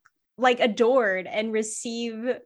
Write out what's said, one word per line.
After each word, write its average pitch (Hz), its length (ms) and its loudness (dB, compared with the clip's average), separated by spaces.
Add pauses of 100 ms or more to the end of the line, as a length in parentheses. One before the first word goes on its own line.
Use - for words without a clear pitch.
(380)
like, 247 220 4
adored 220 640 2
and 220 260 -4
receive 233 920 -4